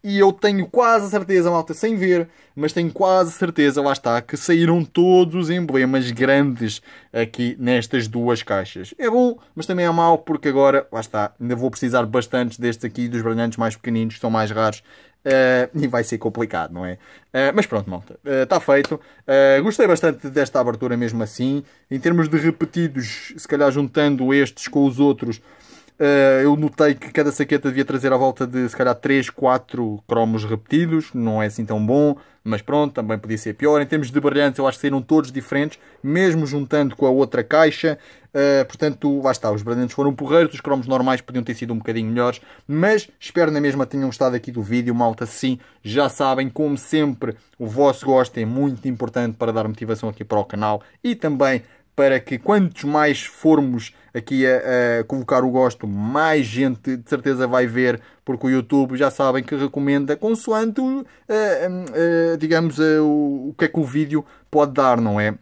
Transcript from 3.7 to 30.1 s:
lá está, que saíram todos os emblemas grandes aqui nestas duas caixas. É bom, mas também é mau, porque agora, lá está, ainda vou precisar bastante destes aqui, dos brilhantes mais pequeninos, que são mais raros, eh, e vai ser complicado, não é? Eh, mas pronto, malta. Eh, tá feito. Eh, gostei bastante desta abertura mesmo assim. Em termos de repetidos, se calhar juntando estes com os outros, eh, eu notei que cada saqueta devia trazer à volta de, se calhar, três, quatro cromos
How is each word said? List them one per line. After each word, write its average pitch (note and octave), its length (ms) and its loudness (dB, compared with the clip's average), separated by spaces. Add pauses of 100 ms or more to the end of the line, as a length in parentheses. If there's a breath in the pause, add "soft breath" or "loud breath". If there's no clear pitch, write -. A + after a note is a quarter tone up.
lá C#3 120 2
está, A#2+ 280 -2
que - 140 -10
saíram E3+ 480 2
todos F3+ 500 4
os F3 160 -2
emblemas C3 640 0
grandes B2+ 720 0 (320 loud breath)
aqui A#2 440 -4
nestas B2 480 -2
duas A#2 380 -2
caixas. F#2+ 560 -6
É B3 100 -2
bom, B3 280 2 (180 soft breath)
mas D#3+ 100 -10
também F3+ 200 -2
é E3+ 40 2
mau, E3 280 4
porque D3+ 320 -4
agora, C#3 420 4
lá A2+ 80 -6
está, G#2+ 400 -4
ainda A#2+ 160 -4
vou A#2+ 160 -4
precisar A#2+ 340 0
bastante A#2+ 540 -4
destes A#2 240 -4
aqui, A#2+ 240 -6
dos A#2+ 140 -4
brilhantes A2+ 360 -2
mais A2+ 200 -2
pequeninos, A2+ 380 -4
que - 40 -20
são A#2 100 -4
mais A2 220 0
raros, G#2+ 320 -2 (420 soft breath)
eh, B2+ 480 2
e C#3+ 140 -2
vai A#2+ 160 -2
ser A2+ 140 -6
complicado, G2 560 -4
não F2+ 120 -8
é? F2+ 120 -10 (340 soft breath)
Eh, C3+ 220 0
mas G3+ 120 0
pronto, G2+ 240 -6
malta. F2+ 360 -14
Eh, C3+ 200 0
tá E3+ 140 0
feito. C#3+ 400 2 (260 soft breath)
Eh, C#3 360 6
gostei G#3+ 260 2
bastante D#3 420 0
desta C3+ 300 0
abertura A#2+ 380 -2
mesmo A#2 260 -4
assim. C3+ 400 -4 (260 soft breath)
Em C3+ 80 -6
termos E3 300 2
de D#3 100 0
repetidos, D#3 1000 -2
se - 100 -16
calhar C#3+ 240 2
juntando C#3 640 0
estes - 340 0
com C#3 180 2
os B2+ 140 0
outros, C3 420 0 (580 loud breath)
eh, C#3 440 4
eu C#3+ 120 4
notei D3+ 400 0
que - 160 -18
cada D3 200 2
saqueta C#3+ 380 0
devia C3 160 0
trazer C3 260 -2
à B2+ 60 4
volta C3 300 0
de, B2 200 -4
se - 80 -8
calhar, B2 200 0
três, C3 340 0
quatro B2 760 -2
cromos A2+ 360 0